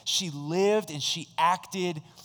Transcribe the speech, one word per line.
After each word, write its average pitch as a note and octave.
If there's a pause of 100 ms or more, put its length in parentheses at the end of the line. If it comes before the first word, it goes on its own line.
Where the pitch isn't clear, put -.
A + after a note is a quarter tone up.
She -
lived F#3
and D3
she - (100)
acted F3+ (240)